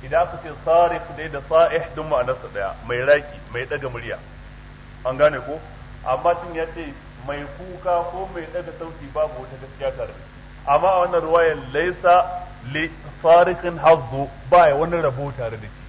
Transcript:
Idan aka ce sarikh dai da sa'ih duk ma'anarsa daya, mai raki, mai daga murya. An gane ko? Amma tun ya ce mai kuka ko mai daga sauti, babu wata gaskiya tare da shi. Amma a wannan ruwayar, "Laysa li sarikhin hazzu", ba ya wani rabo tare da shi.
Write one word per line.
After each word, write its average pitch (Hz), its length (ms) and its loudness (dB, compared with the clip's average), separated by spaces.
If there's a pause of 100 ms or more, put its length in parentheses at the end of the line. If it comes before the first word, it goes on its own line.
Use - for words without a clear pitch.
Idan 151 200 0
aka 175 160 -4
ce 156 140 -14 (120)
sarikh 170 520 2
dai 156 140 -10
da 143 180 -8
sa'ih 160 340 4 (120)
duk 156 120 -8
ma'anarsa 127 480 -2
daya, 98 200 -4 (100)
mai 120 180 -4
raki, 147 380 2 (120)
mai 120 140 -6
daga 135 220 -6
murya. 117 300 -10 (880)
An 131 120 -4
gane 151 240 4
ko? 151 180 -10 (460)
Amma 135 300 2
tun 175 200 -8
ya 165 200 -4
ce 156 180 -10 (340)
mai 143 160 -8 (140)
kuka 180 460 -2 (100)
ko 185 200 -8
mai 165 200 -10
daga 170 260 -8
sauti, 151 340 -14
babu 156 300 -4
wata 127 140 -16
gaskiya 131 400 -8
tare 117 100 -8
da 104 60 -14
shi. - 220 -20 (320)
Amma 165 220 4
a 190 120 4
wannan 175 220 2
ruwayar, 160 340 4 (160)
"Laysa 175 720 2 (280)
li 156 180 -4 (320)
sarikhin 175 560 6
hazzu", 139 500 2 (220)
ba 175 180 8
ya 143 60 4
wani 165 260 0
rabo 143 360 -2
tare 113 200 -8
da 107 100 -14
shi. - 220 -18